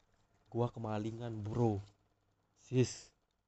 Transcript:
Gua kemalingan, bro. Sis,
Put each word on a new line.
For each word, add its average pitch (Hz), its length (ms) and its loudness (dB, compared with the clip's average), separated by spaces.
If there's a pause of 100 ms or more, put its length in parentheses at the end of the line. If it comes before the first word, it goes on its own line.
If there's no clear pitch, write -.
(500)
Gua 117 240 0
kemalingan, 113 640 -4
bro. 110 400 2 (800)
Sis, - 560 0 (340)